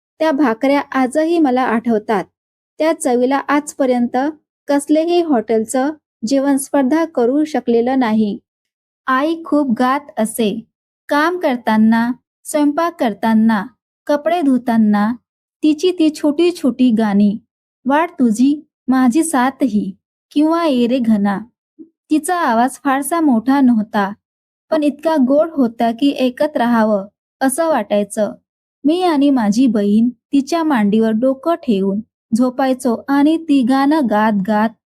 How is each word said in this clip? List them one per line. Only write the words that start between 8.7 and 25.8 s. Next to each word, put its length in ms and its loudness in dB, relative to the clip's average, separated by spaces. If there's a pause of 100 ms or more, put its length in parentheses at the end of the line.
आई 380 -2
खूप 340 0
गात 220 0 (180)
असे. 460 -4 (440)
काम 300 0
करताना, 720 0 (320)
स्वयंपाक 560 -2
करताना, 680 0 (400)
कपडे 360 -2
धुताना 680 0 (500)
तिची 300 0
ती 180 0
छोटी 420 0
छोटी 380 0
गाणी, 480 2 (480)
"वाट 240 0
तुझी 580 0 (200)
माझी 360 2
साथ 380 -2
ही" 340 -2 (340)
किंवा 360 0
"ये 200 2
रे 120 0
घना." 400 0 (420)
तिचा 560 -4
आवाज 480 0
फारसा 360 -2
मोठा 400 2
नव्हता, 520 0 (580)
पण 120 0
इतका 340 -2 (120)
गोड 220 2
होता 420 -2